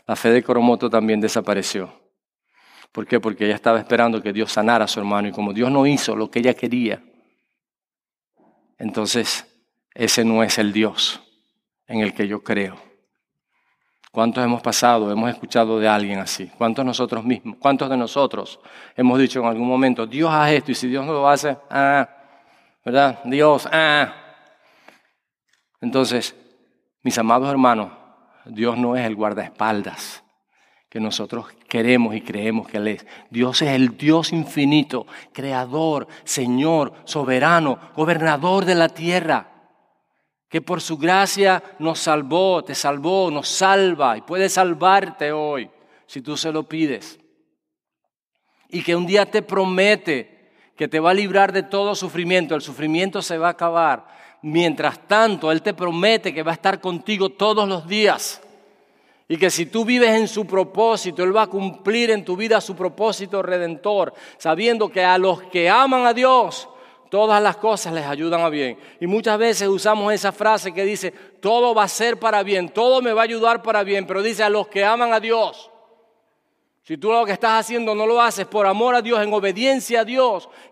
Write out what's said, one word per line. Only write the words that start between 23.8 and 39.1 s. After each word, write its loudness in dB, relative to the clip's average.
Entonces, -2
mis -2
amados 2
hermanos, 2
Dios -2
no 0
es -2
el -4
guardaespaldas -6
que -12
nosotros -6
queremos 2
y -6
creemos -6
que -8
Él -4
es. -8
Dios 0
es 0
el 2
Dios 2
infinito, 0
creador, -4
Señor, 0
soberano, 2
gobernador 0
de 2
la 4
tierra. -4